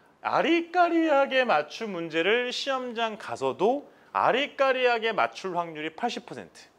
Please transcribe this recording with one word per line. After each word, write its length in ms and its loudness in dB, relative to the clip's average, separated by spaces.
아리까리하게 1200 2
맞춘 460 0
문제를 600 0
시험장 680 -4
가서도 720 -2
아리까리하게 1000 0
맞출 440 -2
확률이 340 -6
팔십 340 -6
퍼센트. 380 -16